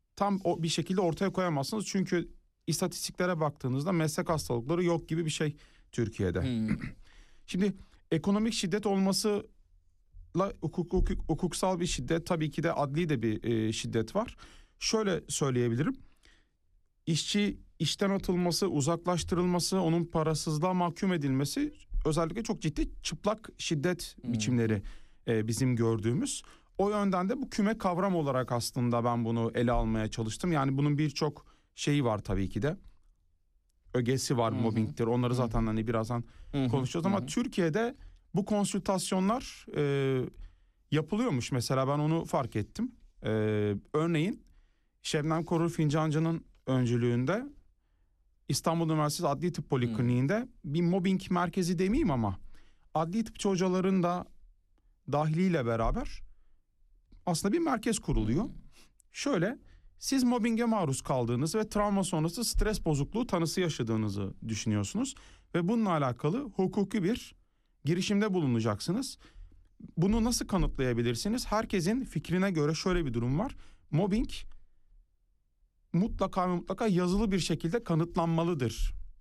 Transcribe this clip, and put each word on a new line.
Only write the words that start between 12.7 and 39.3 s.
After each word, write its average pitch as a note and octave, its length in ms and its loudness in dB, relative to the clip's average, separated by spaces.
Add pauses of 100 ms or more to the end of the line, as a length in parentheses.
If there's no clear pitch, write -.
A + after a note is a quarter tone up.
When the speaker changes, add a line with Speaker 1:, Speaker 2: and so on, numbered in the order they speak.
Speaker 1:
adli C#3+ 360 0
de B2 120 2
bir, A2 220 0
e, A2+ 300 2
şiddet A2+ 420 -2
var. A3+ 200 -2 (440)
Şöyle G3 480 0
söyleyebilirim. B2+ 680 0 (1120)
İşçi G3 520 0 (220)
işten G3 300 0
atılması, F3+ 580 0
uzaklaştırılması, E3+ 1120 0
onun E3 240 2
parasızlığa D#3+ 680 0
mahkum F3+ 400 0
edilmesi C#3+ 600 0 (320)
özellikle E3 380 0
çok G#3+ 180 -4
ciddi D#3 280 -2 (140)
çıplak - 540 -4
şiddet E3+ 640 -4
Speaker 2:
Hmm. A#2+ 120 -4
Speaker 1:
biçimleri, A2 500 2 (440)
e, A2 200 0
bizim B2 280 2
gördüğümüz. A2+ 680 0 (360)
O G3 120 2
yönden F#3+ 400 2
de C#4 120 -2
bu - 80 -6
küme A3 280 0
kavram F#3 380 0
olarak C3 360 0
aslında A#2+ 520 0
ben A#2 220 2
bunu A2+ 300 0
ele A#2+ 160 4
almaya A2+ 360 2
çalıştım. A2+ 440 -4
Yani C3+ 260 2
bunun D3 200 2
birçok D3+ 480 -2 (300)
şeyi D3 300 2
var G#2+ 140 2
tabii F#2+ 300 -2
ki G#2 120 -4
de. D3+ 160 0 (1160)
Ögesi B2+ 440 0
var, A2+ 160 2
Speaker 2:
Hı G#2 40 -2
hı. A#2 40 -2
Speaker 1:
mobbingtir. A2+ 420 0
Onları B2 260 2
Speaker 2:
Hı B2 40 0
hı. B2 40 0
Speaker 1:
zaten A#2 300 0
hani A2 200 0
birazdan A#2 360 -2 (280)
Speaker 2:
Hı C#3 140 0
hı. B2 40 0
Speaker 1:
konuşacağız D#3+ 360 -2
Speaker 2:
Hı F#3+ 40 2
Speaker 1:
ama G3 120 0
Speaker 2:
hı. B2+ 40 -8
Speaker 1:
Türkiye'de A3+ 720 -2 (400)
bu G3 100 0
konsültasyonlar, G3+ 1200 0 (100)